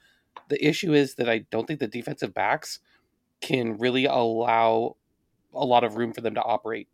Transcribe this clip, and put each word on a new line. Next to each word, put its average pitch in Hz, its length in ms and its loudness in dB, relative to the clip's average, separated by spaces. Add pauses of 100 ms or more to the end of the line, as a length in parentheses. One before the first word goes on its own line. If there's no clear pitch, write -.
(480)
The 143 180 0
issue 151 280 2
is 143 220 4
that 120 120 0
I 113 120 2 (100)
don't 113 160 -2
think 156 140 -6
the 113 60 0
defensive 117 460 -8
backs 110 460 -2 (640)
can 117 340 -2
really 127 300 0
allow 113 920 2 (560)
a 139 140 -2
lot 120 180 6
of 107 120 -4
room 117 180 -4
for 123 80 -10
them 110 120 -4
to 110 80 -2
operate. 110 520 -4